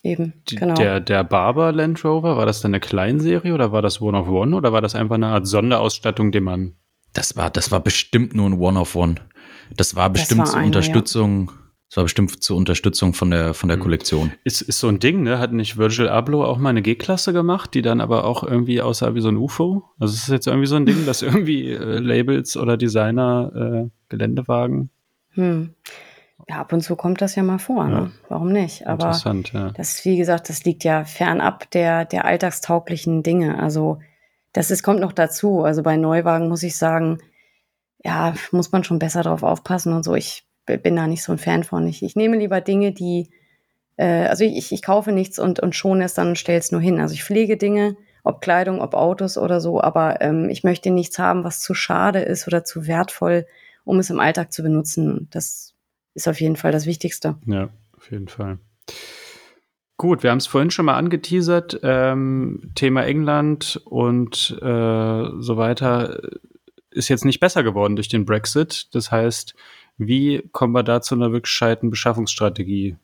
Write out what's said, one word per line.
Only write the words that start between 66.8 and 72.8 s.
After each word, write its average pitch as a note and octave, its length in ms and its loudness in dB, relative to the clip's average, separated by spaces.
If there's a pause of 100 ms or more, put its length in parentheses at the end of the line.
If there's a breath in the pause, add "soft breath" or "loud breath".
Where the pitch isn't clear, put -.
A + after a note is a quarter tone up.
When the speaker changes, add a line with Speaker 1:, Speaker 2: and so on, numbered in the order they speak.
Speaker 2:
ist - 180 -4
jetzt B2+ 160 2
nicht C3+ 160 2
besser F3 240 4
geworden G#2 320 2
durch G#2 140 -4
den G#2+ 160 0
Brexit. A2 680 -2
Das A#2+ 180 -2
heißt, A#2 440 -2 (420 loud breath)
wie C3+ 440 0 (100)
kommen A#2+ 220 0
wir B2 100 2
da A#2+ 180 2
zu - 140 -4
einer A#2+ 160 2
wirklich A#2+ 200 -4
gescheiten A2+ 380 0
Beschaffungsstrategie? G#2 1160 -2